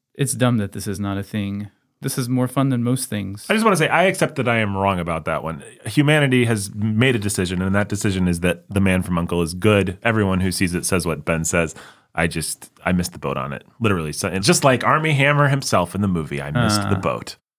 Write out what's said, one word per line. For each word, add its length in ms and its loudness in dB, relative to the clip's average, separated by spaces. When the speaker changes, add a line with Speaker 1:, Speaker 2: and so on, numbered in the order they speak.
Speaker 1:
"It's 200 -2
dumb 240 2
that 140 -2
this 160 -10
is 140 -6
not 160 -4
a 60 -6
thing." 460 -6
This 160 -6
is 120 -2
more 180 0
fun 220 0
than 120 0
most 280 -2
things. 400 -8
Speaker 2:
I 40 0
just 120 2
wanna 100 4
say, 140 2
I 140 4
accept 340 0
that 100 -2
I 120 2
am 180 0
wrong 240 2
about 240 -4
that 180 -2
one. 180 -8
Humanity 600 4
has 280 -2
made 400 2
a 60 0
decision, 420 -2
and 140 0
that 140 0
decision 400 0
is 100 0
that 300 -2
The 100 0
Man 240 4
from 140 -4
U.N.C.L.E. 260 -2
is 100 -4
good. 480 2
Everyone 380 2
who 100 0
sees 240 0
it 120 -2
says 200 0
what 200 -4
Ben 180 0
says. 320 -2
I 120 2
just, 440 -8
I 80 2
missed 180 0
the 80 -16
boat 160 -4
on 160 -6
it. 120 -12
Literally. 320 0
So, 160 -4
it's 180 -4
just 160 2
like 220 4
Armie 260 2
Hammer 380 4
himself 440 0
in 60 -2
the 80 2
movie. 340 -2
I 100 -6
missed 320 2
the 120 0
Speaker 1:
Uh, 60 0
Speaker 2:
boat. 340 -4